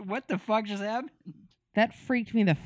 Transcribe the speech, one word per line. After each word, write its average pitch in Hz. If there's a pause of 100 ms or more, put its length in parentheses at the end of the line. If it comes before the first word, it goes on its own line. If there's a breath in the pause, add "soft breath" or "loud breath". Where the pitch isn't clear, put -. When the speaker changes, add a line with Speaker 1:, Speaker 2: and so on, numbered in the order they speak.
Speaker 1:
what 214
the -
fuck 220
just 202
happened?" 233 (640)
Speaker 2:
That 226
freaked 240
me 220
the 170 (100)